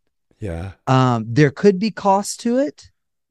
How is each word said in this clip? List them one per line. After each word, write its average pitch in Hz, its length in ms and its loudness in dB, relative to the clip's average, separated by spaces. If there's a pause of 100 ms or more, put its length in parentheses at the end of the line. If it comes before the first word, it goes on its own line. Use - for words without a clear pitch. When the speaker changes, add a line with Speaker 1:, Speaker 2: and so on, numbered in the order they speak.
(380)
Speaker 1:
Yeah. 90 340 -8 (140)
Speaker 2:
Um, 127 420 2
there 139 220 4
could 202 280 2
be 214 120 -2
cost 196 500 -2
to 240 180 -2
it. - 320 -6 (400)